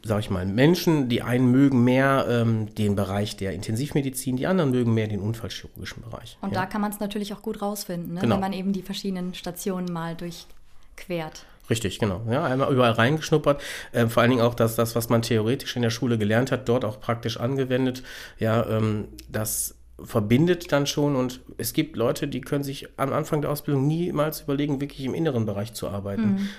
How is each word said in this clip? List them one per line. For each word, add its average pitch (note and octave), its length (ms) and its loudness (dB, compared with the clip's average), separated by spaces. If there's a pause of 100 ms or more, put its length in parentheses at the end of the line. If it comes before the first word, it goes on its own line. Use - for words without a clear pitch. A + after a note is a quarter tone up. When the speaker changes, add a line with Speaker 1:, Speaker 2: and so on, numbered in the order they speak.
Speaker 1:
sag G#2 180 0
ich A2 100 -4
mal, F2+ 160 -2
Menschen, C#3+ 640 4
die A#2+ 140 0
einen B2 300 2
mögen C3 320 6
mehr, C3+ 440 4
ähm, A2+ 460 2
den G#2 220 2
Bereich G2+ 400 -2
der F#2+ 160 -4
Intensivmedizin, B2+ 840 -2
die C#3+ 120 -2
anderen F3 240 2
mögen A#2 220 2
mehr A2 120 2
den G#2 140 -4
unfallchirurgischen - 840 -8
Bereich. - 380 -14
Speaker 2:
Und G3 140 -4
Speaker 1:
Ja. F#3 80 0
Speaker 2:
da G3 40 -4
kann G#3 140 -4
man's G#3 180 -4
natürlich G#3 360 -4
auch G3 80 -14
gut G#3+ 200 -6
rausfinden, F3 520 -4
ne? F3 60 -6
Speaker 1:
Genau. G#3+ 140 2
Speaker 2:
Wenn G3 60 0
man F#3+ 120 -2
eben F#3 200 -2
die F#3 100 -4
verschiedenen F#3 520 -6
Stationen F3+ 580 -6
mal E3 240 -6 (800)
durchquert. D#3+ 480 -6 (240)
Speaker 1:
Richtig, - 320 -2
genau. G2+ 280 0
Ja, C3+ 160 2
einmal C3 280 2
überall B2 200 6
reingeschnuppert. D3 680 2 (320)
Ähm, A#2 160 4
vor A#2 120 4
allen A#2+ 80 6
Dingen B2 120 6
auch, A#2 120 4
dass A2+ 200 2
das, A#2 220 0
was A#2 120 -2
man A#2 140 4
theoretisch A#2 540 0
in B2 60 0
der A2+ 80 4
Schule A#2 280 0
gelernt A2 320 2
hat, A#2 180 -2
dort A#2+ 160 2
auch G#2+ 160 -4
praktisch A#2 380 -4
angewendet. B2+ 640 0 (380)
Ja, A2+ 280 2
ähm, A2 360 0 (260)
das - 460 -4 (280)
verbindet C#3+ 680 2
dann C#3+ 140 4
schon C#3+ 300 0
und B2+ 240 -2 (180)
es G#2+ 140 -4
gibt - 240 -2
Leute, C#3 320 0
die C3 120 -6
können C#3+ 240 -2
sich C#3 320 -10
am C3+ 160 -2
Anfang D3 300 0
der - 80 -2
Ausbildung C#3+ 360 0
niemals D#3 560 0
überlegen, C#3+ 380 0
wirklich C#3 240 -8
im A#2+ 100 -2
inneren B2+ 320 0
Bereich G#2 260 -4
zu - 160 -8
arbeiten. G2 440 -2
Speaker 2:
Mhm. G3 160 -2 (100)